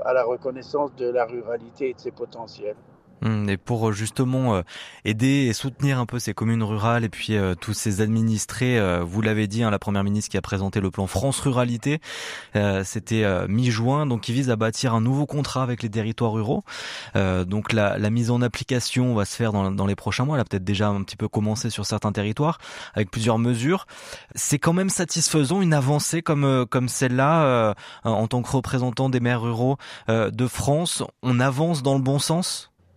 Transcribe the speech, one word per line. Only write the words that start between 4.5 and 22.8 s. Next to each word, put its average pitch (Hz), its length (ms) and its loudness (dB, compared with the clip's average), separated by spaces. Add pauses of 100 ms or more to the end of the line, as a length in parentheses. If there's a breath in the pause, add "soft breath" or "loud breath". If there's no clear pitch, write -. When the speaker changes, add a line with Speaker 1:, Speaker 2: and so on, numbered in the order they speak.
Speaker 2:
euh, 90 60 2 (420 loud breath)
aider 131 460 2
et - 20 2
soutenir 135 480 -2
un 123 60 0
peu 120 140 -4
ces 113 140 -4
communes 113 300 0
rurales 110 400 0
et 110 60 0
puis, - 260 -4
euh, 95 180 2
tous 95 200 -6
ces 101 260 -2
administrés, 113 800 2
euh, 87 240 2
vous 90 180 -2
l'avez 107 240 2
dit, 104 160 -2
hein, 113 80 2
la 101 80 2
première 101 280 -2
ministre 101 260 -2
qui - 60 0
a 95 40 -2
présenté 98 380 -2
le 95 100 0
plan 95 160 -4
France 127 360 -2
Ruralité, 123 580 0 (560 loud breath)
euh, 101 300 2
c'était, 110 400 0
euh, 92 240 2
mi-juin, 123 560 2
donc 120 160 0
qui 117 100 -4
vise 127 180 0
à 117 60 2
bâtir 110 380 0
un 113 80 4
nouveau 135 240 2
contrat 139 380 -2
avec 123 200 -4
les 117 60 0
territoires 110 420 -2
ruraux. 113 320 -2 (540 loud breath)
Euh, 92 260 2
donc 101 300 -2
la, 101 240 2
la 104 120 0
mise 117 220 0
en 120 100 2
application 123 720 0
va 101 100 2
se - 100 -8
faire 113 160 0
dans, 98 180 2
dans 98 160 0
les 98 100 2
prochains - 280 -2
mois. 147 140 0
Elle 180 40 2
a 185 40 0
peut-être 95 180 -2
déjà 101 240 2
un 101 160 0
petit - 140 -14
peu 110 100 -2
commencé 107 420 0
sur 107 160 -6
certains 95 280 -2
territoires 107 440 0 (360 loud breath)